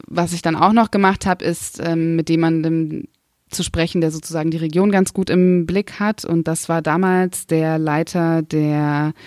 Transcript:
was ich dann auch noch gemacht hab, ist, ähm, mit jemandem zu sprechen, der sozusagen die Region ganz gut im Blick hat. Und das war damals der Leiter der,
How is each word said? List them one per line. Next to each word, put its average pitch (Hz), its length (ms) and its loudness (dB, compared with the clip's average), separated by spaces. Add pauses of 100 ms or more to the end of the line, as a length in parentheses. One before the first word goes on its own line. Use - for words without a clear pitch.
was 170 280 -4
ich 170 80 -8
dann 165 120 0
auch 165 180 4
noch 226 180 4
gemacht 190 360 2
hab, 180 160 0
ist, - 400 -6
ähm, 165 340 0
mit 160 120 0
jemandem 165 800 0 (420)
zu - 120 -6
sprechen, 170 400 -2
der 160 80 0
sozusagen 160 400 -4
die 165 80 -2
Region 165 320 0
ganz 190 240 2
gut 190 160 -2
im 180 340 4
Blick 180 340 -4
hat. 208 280 -2
Und 165 200 0
das 165 220 -4
war 165 140 0
damals 185 640 0
der 160 320 0
Leiter 165 640 0
der, 151 720 0 (120)